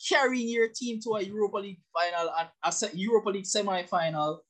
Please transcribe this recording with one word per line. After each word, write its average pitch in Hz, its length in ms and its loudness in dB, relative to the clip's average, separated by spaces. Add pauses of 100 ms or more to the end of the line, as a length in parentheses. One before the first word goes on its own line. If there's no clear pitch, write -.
carrying 254 400 4
your 233 260 2
team 240 300 -6
to 233 60 -2
a 214 120 0
Europa 202 360 0
League 196 220 -8 (140)
final 170 420 0
and 165 120 -2 (160)
a 170 80 2
se-, - 220 -2
Europa 214 360 2
League 196 160 -4
semi-final 175 1040 0